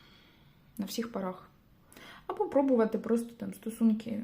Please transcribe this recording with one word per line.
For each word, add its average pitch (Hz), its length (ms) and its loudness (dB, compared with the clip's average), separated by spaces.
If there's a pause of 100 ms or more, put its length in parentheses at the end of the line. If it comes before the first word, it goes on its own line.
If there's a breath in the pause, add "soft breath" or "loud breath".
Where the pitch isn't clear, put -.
(800 soft breath)
на 196 80 -6
всіх 233 260 -6
парах. 185 380 -8 (760 loud breath)
Або 381 220 -2
пробувати 247 500 4
просто 233 380 -2
там 196 180 -8
стосунки 220 680 0